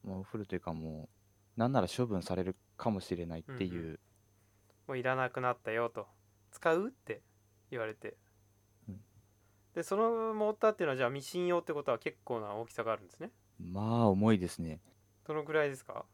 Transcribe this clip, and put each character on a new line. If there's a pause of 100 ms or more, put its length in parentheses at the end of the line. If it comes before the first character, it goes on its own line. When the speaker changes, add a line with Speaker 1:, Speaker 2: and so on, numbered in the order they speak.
Speaker 1:
ま
あ、
お
古
と
い
う
か、
も (480)
う、
な
ん
な
ら
処
分
さ
れ
る (220)
か
も
し
れ
な
い
っ
て
い
う。
Speaker 2:
う
ん
う
ん。 (880)
も
う
い
ら
な
く
な
っ
た
よ
と。 (440)
「使
う？」
っ
て (480)
言
わ
れ
て。 (680)
Speaker 1:
う
ん。 (760)
Speaker 2:
で、
そ
の
モ
ー
タ
ー
っ
て
い
う
の
は、
じ
ゃ
あ
ミ
シ
ン
用
っ
て
こ
と
は
結
構
な
大
き
さ
が
あ
る
ん
で
す
ね。 (280)
Speaker 1:
ま
あ、
重
い
で
す
ね。 (440)
Speaker 2:
ど
の
ぐ
ら
い
で
す
か？